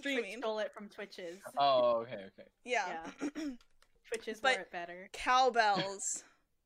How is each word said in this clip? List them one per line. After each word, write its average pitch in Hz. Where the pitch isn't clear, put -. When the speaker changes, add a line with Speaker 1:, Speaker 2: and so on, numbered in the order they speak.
Speaker 1:
streaming. 269
Speaker 2:
Twitch 226
stole 220
it 208
from 208
Twitches. 196
Speaker 3:
Oh, 123
okay, 104
okay. -
Speaker 1:
Yeah. 190
Speaker 2:
Yeah. 294
Speaker 1:
<clears throat> -
Speaker 2:
Twitches 220
Speaker 1:
But 262
Speaker 2:
were 180
better. 175
Speaker 1:
Cowbells. 214
<sighs> -